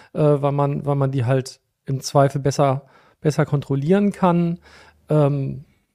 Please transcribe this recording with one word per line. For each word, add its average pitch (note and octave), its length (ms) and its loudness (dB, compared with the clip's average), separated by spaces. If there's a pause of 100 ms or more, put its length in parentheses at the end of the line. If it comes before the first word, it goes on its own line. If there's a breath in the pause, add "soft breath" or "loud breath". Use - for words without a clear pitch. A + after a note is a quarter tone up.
(140 loud breath)
äh, - 60 -4
weil D3 320 2
man, C#3+ 340 -2
weil C#3+ 100 -2
man C#3 160 0
die C3 120 -2
halt C3 380 -2 (240)
im C3+ 160 -6
Zweifel C#3 400 2
besser, C#3 460 0 (340 soft breath)
besser D3+ 240 0
kontrollieren D3 680 0
kann. F3 480 0 (480 loud breath)
Ähm, C#3 560 0 (320)